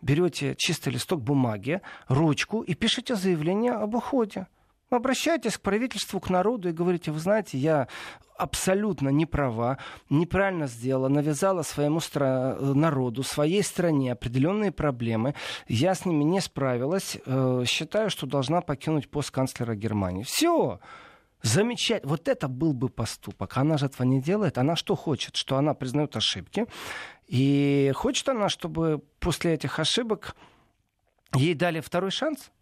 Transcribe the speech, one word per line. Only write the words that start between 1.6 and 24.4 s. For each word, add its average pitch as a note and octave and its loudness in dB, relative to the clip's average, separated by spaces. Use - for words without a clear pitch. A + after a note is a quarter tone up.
ручку D3+ 2
и - -2
пишите A#3 -2
заявление F#3 0
об G#3+ -2
уходе. G#3+ -2
Обращайтесь B3+ 0
к - -14
правительству, G3+ -2
к - -6
народу F#3 2
и E3+ -2
говорите: E3+ 0
"Вы D3+ -4
знаете, F3+ 0
я C#3+ 2
абсолютно F#3+ 0
не D3 4
права, B2 0
неправильно F3 2
сделала, C3 0
навязала D3+ 2
своему D3 0
стра-, C3 0
народу, C3+ 2
своей D#3 0
стране D3 0
определенные D#3 0
проблемы. A#2+ 0
Я D3+ 2
с - -8
ними D#3+ 2
не F3 4
справилась, C#3+ -2
э, C3 2
считаю, G3+ 0
что - -6
должна C#3 0
покинуть D#3 -2
пост C#3+ -4
канцлера B2 -2
Германии". G2+ -2
Все! A3+ 2
Замечательно. F#3+ 0
Вот D#3+ -2
это B3 0
был C3+ 0
бы B2+ -2
поступок. - -6
Она D3 2
же C#3 0
этого B2+ -2
не C3 4
делает. F3 0